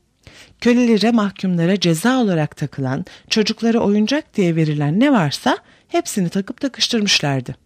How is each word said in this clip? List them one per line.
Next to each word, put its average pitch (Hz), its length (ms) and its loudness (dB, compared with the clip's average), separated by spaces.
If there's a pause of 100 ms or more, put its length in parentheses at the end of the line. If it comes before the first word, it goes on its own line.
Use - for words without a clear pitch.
(600)
Kölelere, 233 500 2
mahkumlara 190 680 0
ceza 180 400 0
olarak 175 380 0
takılan, 135 480 -4 (240)
çocuklara 226 500 0
oyuncak 214 560 0
diye 170 200 2
verilen 151 440 0
ne 285 120 4
varsa 226 460 0 (300)
hepsini 220 420 -2
takıp 196 320 -6
takıştırmışlardı. 156 920 -2 (100)